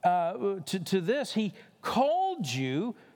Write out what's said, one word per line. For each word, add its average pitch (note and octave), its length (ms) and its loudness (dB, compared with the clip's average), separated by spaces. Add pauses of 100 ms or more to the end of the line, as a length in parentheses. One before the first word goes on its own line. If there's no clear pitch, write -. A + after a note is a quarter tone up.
uh, F3+ 600 2
to, F#3+ 140 -2
to F#3 220 0
this, A#3+ 320 -2
he G#3+ 200 0 (280)
called E4 640 2
you C3+ 500 -2 (200)